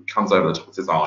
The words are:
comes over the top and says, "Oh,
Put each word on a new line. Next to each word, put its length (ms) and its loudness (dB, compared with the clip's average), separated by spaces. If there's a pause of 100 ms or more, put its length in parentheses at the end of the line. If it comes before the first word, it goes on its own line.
comes 220 -2
over 180 4
the 60 0
top 120 -10
and 80 -20
says, 140 -6
"Oh, 180 2